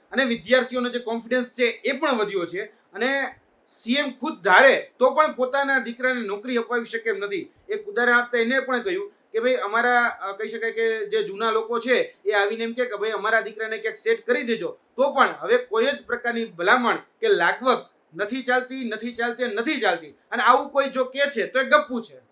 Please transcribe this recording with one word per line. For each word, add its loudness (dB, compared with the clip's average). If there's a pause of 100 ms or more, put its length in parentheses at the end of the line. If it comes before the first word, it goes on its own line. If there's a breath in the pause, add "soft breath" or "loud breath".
(120 soft breath)
અને 2
વિદ્યાર્થીઓનો 0
જે -4
કોન્ફિડન્સ -2
છે -4
એ 0
પણ 0
વધ્યો -2
છે -8
અને -4 (340)
સી -4
એમ 2
ખુદ -8
ધારે 8
તો 4
પણ 2
પોતાના 0
દીકરાને -2
નોકરી -4
અપાવી -2
શકે -6
એમ -2
નથી. -6 (160)
એક -6
ઉદાહરણ 0
આપતા 2
એને 0
પણ -2
કહ્યું -4 (200)
કે -2
ભાઈ 2
અમારા, 2
અ, -6
કહી -8
શકાય -6
કે -2
જે 0
જૂના -2
લોકો -2
છે 0 (120)
એ 0
આવીને 0
એમ -4
કહે -2
કે -6
ભાઈ -4
અમારા 0
દીકરાને -6
ક્યાંક -6
સેટ -2
કરી 0
દેજો, -4 (180)
તો 4
પણ 2
હવે 0
કોઈ -2
જ -4
પ્રકારની -4
ભલામણ 2
કે -4
લાગવગ 2 (380)
નથી -4
ચાલતી, -2
નથી -8
ચાલતી, -4
નથી -2
ચાલતી. 0
અને -8
આવું 4
કોઈ 2
જો -2
કહે 0
છે -2
તો 0
એ 2
ગપ્પુ 2
છે. -14 (160)